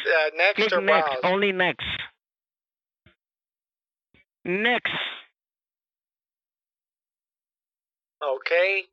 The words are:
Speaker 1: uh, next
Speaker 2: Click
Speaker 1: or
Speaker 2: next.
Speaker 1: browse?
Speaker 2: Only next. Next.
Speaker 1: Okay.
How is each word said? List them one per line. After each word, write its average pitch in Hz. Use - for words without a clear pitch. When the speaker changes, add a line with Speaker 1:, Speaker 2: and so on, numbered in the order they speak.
Speaker 1:
uh, 156
next 190
Speaker 2:
Click 208
Speaker 1:
or 208
Speaker 2:
next. 160
Speaker 1:
browse? 131
Speaker 2:
Only 196
next. 180
Next. 214
Speaker 1:
Okay. 175